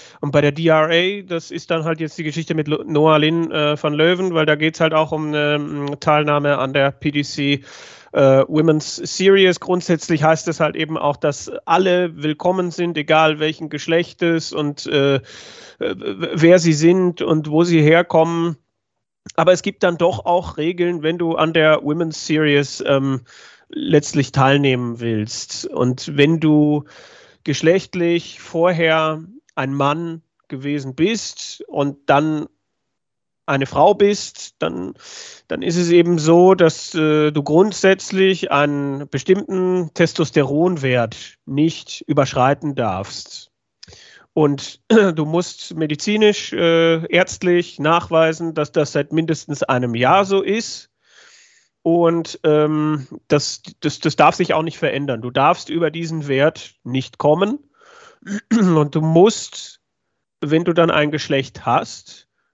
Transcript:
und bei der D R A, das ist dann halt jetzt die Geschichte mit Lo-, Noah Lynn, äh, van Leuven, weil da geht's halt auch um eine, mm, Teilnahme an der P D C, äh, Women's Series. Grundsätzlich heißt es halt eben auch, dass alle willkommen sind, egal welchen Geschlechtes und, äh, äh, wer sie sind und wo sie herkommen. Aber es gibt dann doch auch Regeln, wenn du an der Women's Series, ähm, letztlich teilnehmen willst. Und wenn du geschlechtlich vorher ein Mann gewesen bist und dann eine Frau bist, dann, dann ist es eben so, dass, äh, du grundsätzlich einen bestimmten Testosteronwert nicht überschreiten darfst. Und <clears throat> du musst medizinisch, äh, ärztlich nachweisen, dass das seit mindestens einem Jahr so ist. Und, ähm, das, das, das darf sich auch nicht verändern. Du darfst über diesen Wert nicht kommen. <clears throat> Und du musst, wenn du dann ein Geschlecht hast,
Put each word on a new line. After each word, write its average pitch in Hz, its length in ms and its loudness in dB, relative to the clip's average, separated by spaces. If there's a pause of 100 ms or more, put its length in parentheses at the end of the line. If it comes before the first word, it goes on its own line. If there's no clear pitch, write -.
(180)
und 143 120 -6
bei 147 100 2
der 131 100 4
D 165 160 -2
R 156 220 4
A, 185 360 0
das 170 260 -8
ist 170 200 -8
dann 160 140 -2
halt 160 160 -4
jetzt 156 160 -8
die 170 60 -8
Geschichte 156 300 -6
mit 156 140 -4
Lo-, 151 160 -4
Noah 156 340 4
Lynn, 160 320 0
äh, 151 320 -2
van 151 120 -2
Leuven, 175 400 0
weil 160 120 0
da 151 100 2
geht's 156 260 -2
halt 160 120 2
auch 156 200 0
um 156 140 -4
eine, 147 300 -2
mm, 147 440 -8
Teilnahme 147 560 2
an 135 160 -4
der 139 180 2
P 147 200 -6
D 143 120 -2
C, 143 400 -4 (500)
äh, 135 340 6
Women's 156 500 0
Series. 190 640 2
Grundsätzlich 170 600 -2
heißt 156 260 2
es 160 120 -4
halt 156 160 -2
eben 156 220 -6
auch, 143 200 -2
dass - 320 -4 (160)
alle 175 560 0
willkommen 180 480 -2
sind, 170 300 -4
egal 156 400 2
welchen 156 300 -6
Geschlechtes 165 840 -2
und, 147 320 -6
äh, 139 300 2
äh, 127 60 -2 (580)
wer 170 800 2
sie 165 140 2
sind 175 500 2
und 156 260 -2
wo 156 140 2
sie 170 180 2
herkommen. 165 760 2 (800)
Aber 165 180 2
es 175 80 -2
gibt - 220 -6
dann 170 140 0
doch 190 280 -2
auch 175 320 -2
Regeln, 175 460 -4
wenn 170 160 -2
du 165 160 -2
an 160 180 0
der 156 300 4
Women's 160 420 -4
Series, 147 600 0
ähm, 135 360 0 (480)
letztlich - 600 0
teilnehmen 131 680 2
willst. 110 680 -6
Und 127 500 -4
wenn 156 220 4
du 151 460 2 (580)
geschlechtlich 170 960 -2
vorher 160 840 0 (300)
ein 135 220 -4
Mann 165 480 -2 (240)
gewesen 135 480 -8
bist - 720 -4
und 143 300 -4 (100)
dann 151 400 0 (960)
eine 139 220 -2
Frau 165 260 4
bist, - 640 -2
dann, - 380 -6 (520)
dann - 140 -6
ist 170 140 -4
es 175 160 0
eben 170 260 4
so, 170 380 6
dass, 170 400 0
äh, 151 360 2
du 147 120 -2
grundsätzlich 190 1080 0
einen 143 580 -2
bestimmten 185 840 -2
Testosteronwert 143 1400 0 (100)
nicht - 640 -4
überschreiten 139 640 0
darfst. 101 760 -8 (840)
Und 143 520 -2
<clears throat> - 20 -20
du 185 380 4
musst 165 500 -6
medizinisch, 208 760 0
äh, 165 540 2
ärztlich 175 720 0
nachweisen, 160 720 0
dass 151 180 -4
das 151 220 -2
seit 147 180 -2
mindestens 156 520 -4
einem 123 320 -2
Jahr 143 280 2
so 196 180 -2
ist. - 480 -6 (920)
Und, 170 640 0
ähm, 151 640 0 (200)
das, - 340 -2 (200)
das, - 180 -6
das 156 160 -4
darf 156 200 4
sich - 180 -2
auch 160 100 -2
nicht 165 140 -8
verändern. 139 440 -4
Du 123 100 -8
darfst 147 360 0
über 160 240 -2
diesen 160 380 -8
Wert 139 460 -2 (100)
nicht 127 320 -6
kommen. 190 420 0 (640)
<clears throat> 202 280 -8
Und 170 440 2
du 156 60 0
musst, - 800 2 (580)
wenn 156 240 0
du 175 80 -2
dann 165 200 4
ein 147 200 2
Geschlecht 139 540 -4
hast, - 640 -4 (240)